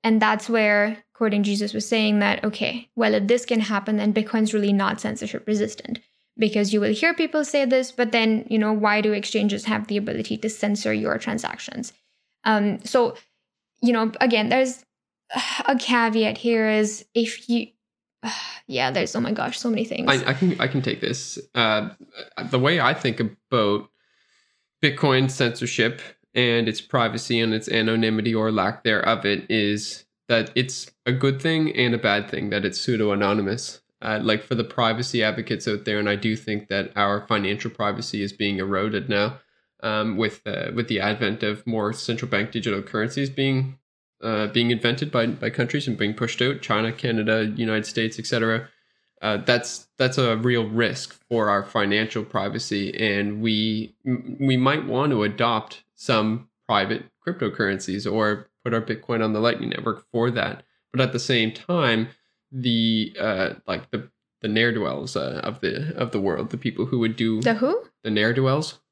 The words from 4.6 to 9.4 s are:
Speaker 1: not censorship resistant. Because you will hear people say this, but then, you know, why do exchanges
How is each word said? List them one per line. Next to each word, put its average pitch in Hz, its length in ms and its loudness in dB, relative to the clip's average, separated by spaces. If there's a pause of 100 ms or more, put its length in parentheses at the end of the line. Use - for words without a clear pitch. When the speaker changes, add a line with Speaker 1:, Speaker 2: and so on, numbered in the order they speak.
Speaker 1:
not 196 260 2
censorship 214 480 -6
resistant. 214 520 -4 (380)
Because 208 360 2
you 208 80 4
will 214 120 2
hear 320 200 2
people 311 320 0
say 285 180 2
this, 254 280 2
but 233 200 0
then, 220 380 2
you 220 80 2
know, 214 160 2
why 208 280 2
do 214 120 2
exchanges 202 520 0